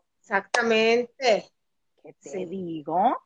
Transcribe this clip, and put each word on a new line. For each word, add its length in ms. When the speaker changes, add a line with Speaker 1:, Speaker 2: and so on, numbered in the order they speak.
Speaker 1:
Exactamente. 1300
Speaker 2:
¿Qué 180
te 80
Speaker 1:
Sí. 160
Speaker 2:
digo? 800